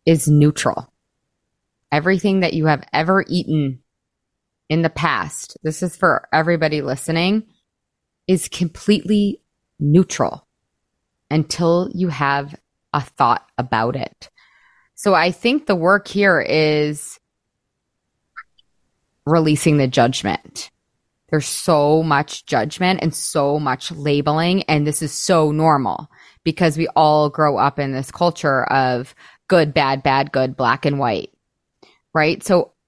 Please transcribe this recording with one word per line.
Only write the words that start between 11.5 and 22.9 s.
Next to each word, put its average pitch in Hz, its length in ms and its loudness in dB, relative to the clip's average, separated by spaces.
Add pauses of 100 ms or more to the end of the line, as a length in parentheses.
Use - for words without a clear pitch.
you 180 140 -2
have 143 480 -4 (360)
a 147 80 -2
thought - 460 0 (100)
about 120 380 -2
it. - 360 -12 (640)
So 196 200 0
I 175 160 2
think 262 360 -2
the 208 80 0
work 185 320 0
here 190 360 2
is 151 760 -2 (2000)
releasing 151 520 2
the 139 100 2
judgment. - 800 -2 (600)
There's 156 160 -2
so 151 560 2
much 151 440 -2
judgment 151 560 -2